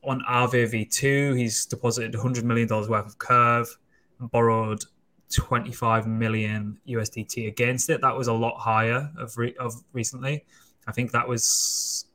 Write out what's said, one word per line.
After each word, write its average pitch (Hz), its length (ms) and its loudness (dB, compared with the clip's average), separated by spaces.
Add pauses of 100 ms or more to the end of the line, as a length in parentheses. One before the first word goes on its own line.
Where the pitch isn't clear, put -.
On 131 240 -2
R 123 180 4
V 123 200 4
V 110 180 -2
two, 139 500 2
he's 120 320 0
deposited 117 480 -2
a 113 60 -4
hundred 120 240 0
million 117 240 2
dollars 107 200 0
worth 107 180 0
of - 120 -20
Curve 120 580 4 (440)
and 120 100 -8
borrowed 110 540 2 (500)
twenty-five 113 720 0
million 110 800 -2
U 120 160 -4
S 107 80 -2
D 110 160 -8
T 113 240 -6
against 123 420 0
it. 143 100 2
That 127 160 2
was 127 120 -2
a 117 40 2
lot 117 260 0
higher 113 600 0
of 113 180 -10
re-, 117 220 -2
of 120 160 -6 (180)
recently. 131 520 -6 (420)
I - 60 -6
think 123 180 -2
that - 180 0
was - 880 -2